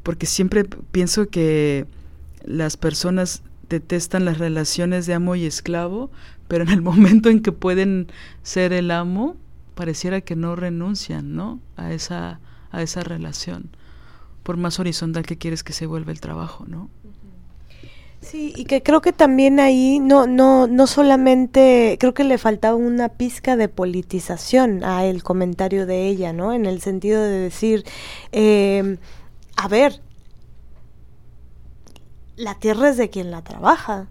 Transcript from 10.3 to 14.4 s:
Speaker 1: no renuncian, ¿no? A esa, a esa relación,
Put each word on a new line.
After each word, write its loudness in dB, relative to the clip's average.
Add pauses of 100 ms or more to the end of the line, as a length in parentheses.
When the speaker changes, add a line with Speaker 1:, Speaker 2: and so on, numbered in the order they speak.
Speaker 1:
no -4
renuncian, -8
¿no? -10 (160)
A -10
esa, -10 (320)
a -8
esa -8
relación, -12 (720)